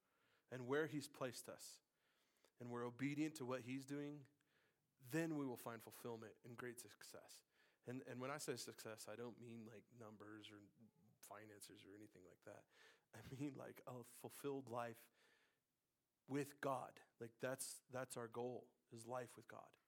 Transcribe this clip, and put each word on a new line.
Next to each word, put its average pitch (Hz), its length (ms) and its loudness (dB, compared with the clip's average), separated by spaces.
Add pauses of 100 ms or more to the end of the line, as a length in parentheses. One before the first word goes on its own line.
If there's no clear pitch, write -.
(500)
and 123 160 0
where 143 200 8
he's 135 200 2
placed - 420 0
us, - 300 -8 (840)
and 120 80 -4
we're 120 160 4
obedient 139 520 4
to 135 80 0
what 127 200 4
he's 131 200 0
doing, 143 320 0 (960)
then 160 240 6
we 143 100 6
will 123 100 2
find 113 240 -2
fulfillment 113 520 -4 (120)
and 117 120 -6
great 120 240 -2
success. - 680 -12 (420)
And, 127 220 0
and 123 100 0
when 127 100 4
I 147 80 2
say 147 180 2
success, 113 540 -4
I 107 60 -2
don't 117 240 -4
mean, 113 260 -6
like, 104 160 -10 (160)
numbers 107 540 -8
or 104 80 -10 (680)
finances 107 560 -8
or 95 120 -10
anything 104 320 -10
like 90 180 -18
that. 101 160 -8 (520)
I 117 60 -8 (140)
mean, 139 240 2
like, 123 300 -6
a 123 160 -4 (160)
fulfilled 139 500 0
life 117 300 2 (1300)
with 139 320 4
God. 135 320 4 (280)
Like, 117 200 -4
that's, - 400 2 (120)
that's 127 240 2
our 117 120 0
goal, 120 360 2 (300)
is 113 120 -6
life 123 300 2
with 104 120 -12
God. - 240 -8 (140)